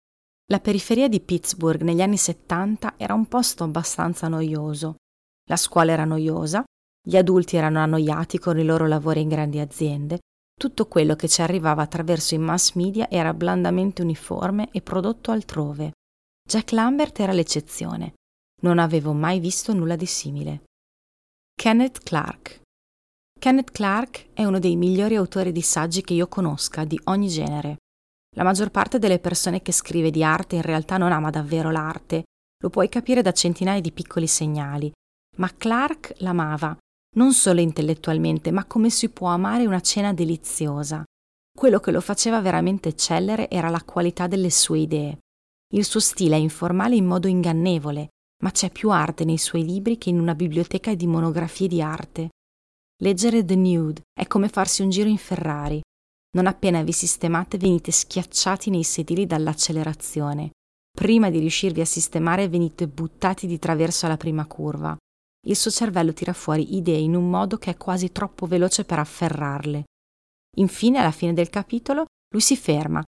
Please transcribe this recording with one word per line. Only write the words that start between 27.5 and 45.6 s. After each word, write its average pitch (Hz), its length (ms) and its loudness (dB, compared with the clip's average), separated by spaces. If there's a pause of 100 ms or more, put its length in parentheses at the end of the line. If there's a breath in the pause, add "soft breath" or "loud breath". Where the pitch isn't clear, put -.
La - 80 -2
maggior 196 260 2
parte 202 300 0
delle 196 180 4
persone 175 460 -2
che - 80 -6
scrive 160 400 0
di 156 120 0
arte 160 340 0
in 165 40 0
realtà 160 360 -2
non 180 140 4
ama 156 200 0
davvero 156 400 -2
l'arte. 160 540 -4 (360)
Lo - 80 -2
puoi 180 180 2
capire 247 360 2
da 185 80 4
centinaia 185 500 0
di 160 100 -4
piccoli 165 360 -4
segnali. 147 640 -2 (460)
Ma 185 180 -2
Clark 269 600 -2
l'amava, 160 580 -2 (400)
non 247 160 6
solo 180 300 6
intellettualmente, 160 920 0
ma 196 140 0
come 226 240 2
si 226 180 2
può 185 220 -4
amare 202 360 2
una 185 140 2
cena 202 320 -2
deliziosa. 156 920 -4 (560)
Quello 214 220 6
che - 120 0
lo 170 100 2
faceva 220 400 0
veramente 180 480 0
eccellere 190 600 -2
era 165 200 0
la 170 140 -2
qualità 175 440 -2
delle 185 220 0
sue 156 300 2
idee. 151 400 -2 (540)